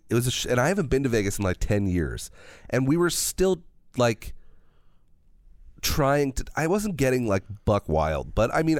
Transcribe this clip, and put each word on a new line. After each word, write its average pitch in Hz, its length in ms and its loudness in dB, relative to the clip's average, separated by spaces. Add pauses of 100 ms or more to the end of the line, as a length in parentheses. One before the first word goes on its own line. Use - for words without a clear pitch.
it 110 60 0
was 123 140 2
a - 20 0
sh-, - 160 -6
and 123 140 2
I 135 80 2
haven't 190 180 0
been 131 160 0
to 135 60 -2
Vegas 104 320 0
in, 101 40 -2
like, 90 140 0
ten 101 300 0
years, 80 420 -2 (400)
and 131 160 2
we 147 100 4
were 175 140 2
still, - 540 0 (320)
like, 120 360 0 (1500)
trying 143 520 2
to, 123 100 -4 (100)
I 156 140 -2
wasn't 202 280 -2
getting, 127 300 2
like, 98 160 0 (220)
buck 101 240 0
wild, 78 480 0
but 110 180 2
I 160 80 2
mean, 160 180 2